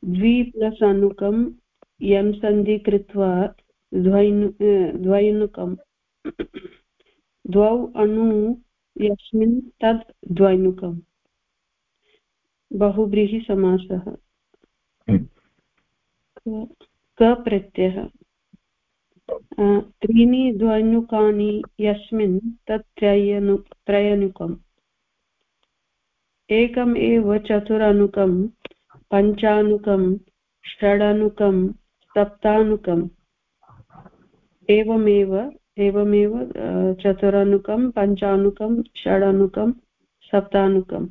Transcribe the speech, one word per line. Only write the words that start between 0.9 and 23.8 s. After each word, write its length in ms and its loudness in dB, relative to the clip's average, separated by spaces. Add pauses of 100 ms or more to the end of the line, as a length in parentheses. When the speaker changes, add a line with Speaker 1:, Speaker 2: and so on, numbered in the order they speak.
Speaker 1:
यं 300 2
सन्धि 460 0
कृत्वा 680 -2 (480)
द्वैनु-, 580 2
अ, 400 0
द्वैनुकं। 840 -2 (1800)
द्वौ 360 2
अणु 680 0 (460)
यस्मिन् 600 0
तत् 520 -4 (200)
द्वैनुकम्। 680 0 (1700)
बहुव्रीहिसमासः। 1400 -2 (1000)
Speaker 2:
हम्म। 180 0 (1200)
Speaker 1:
क-, 260 -12 (480)
कप्रत्ययः। 960 -2 (1120)
अ, 480 -2
त्रीणि 800 2
द्वयनुकानि 1040 0 (180)
यस्मिन् 600 -2 (280)
तत् 300 -8
त्रयनु-, 760 0 (120)